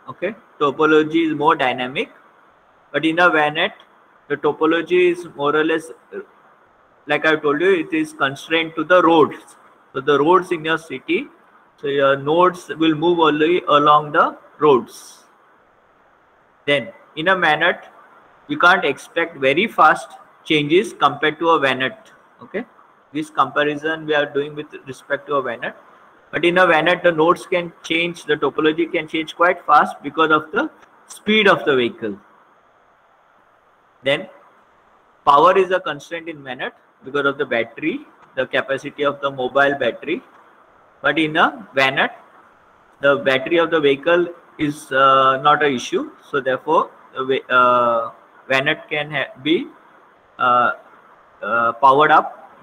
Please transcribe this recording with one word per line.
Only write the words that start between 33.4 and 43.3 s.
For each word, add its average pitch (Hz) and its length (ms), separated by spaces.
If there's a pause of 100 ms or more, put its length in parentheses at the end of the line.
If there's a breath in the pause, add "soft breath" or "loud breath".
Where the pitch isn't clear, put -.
Then 151 260 (960)
power 156 320
is 185 140
a 185 80
constraint 165 500
in 147 140
vanat 135 300 (300)
because 139 220
of 139 120
the 143 80
battery, 123 560 (340)
the 127 100
capacity 135 580
of 139 180
the 139 100
mobile 139 480
battery. 131 420 (800)
But 147 160
in 156 200
a - 380
vanat, 139 360 (920)
the 139 160
battery 135 400